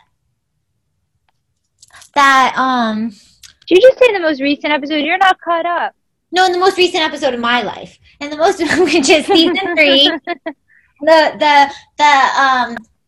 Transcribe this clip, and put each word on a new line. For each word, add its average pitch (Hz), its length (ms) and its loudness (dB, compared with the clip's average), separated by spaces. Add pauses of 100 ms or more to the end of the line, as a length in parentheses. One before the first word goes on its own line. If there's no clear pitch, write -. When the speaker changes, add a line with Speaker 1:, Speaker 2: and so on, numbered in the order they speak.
(2250)
Speaker 1:
that, 269 400 2
um, 233 540 -4 (580)
Speaker 2:
Did 359 140 4
you - 0 -
just 523 180 6
say 466 140 4
the 392 80 -4
most 311 200 -2
recent 285 320 -2
episode? 294 240 -4
You're 311 200 -2
not 381 240 0
caught 330 240 -4
up. 330 280 -6 (380)
Speaker 1:
No, 370 140 2
in 370 60 0
the 359 60 -4
most 370 200 0
recent 359 260 -2
episode 294 300 -4
of 240 60 -8
my 233 220 -2
life. - 380 -14 (200)
In 285 100 -12
the 302 80 -10
most, 359 220 0
<laughs> 302 200 -2
which 311 300 0
is 311 160 2
season 349 500 0
three, 285 320 2 (120)
Speaker 2:
<laughs> - 60 -20
Speaker 1:
the, 311 1120 -2
the, 285 360 2 (240)
the, 277 440 2
um, 254 360 -2 (300)